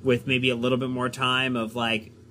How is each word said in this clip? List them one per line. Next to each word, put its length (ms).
with 240
maybe 240
a 60
little 220
bit 120
more 180
time 480
of, 180
like, 380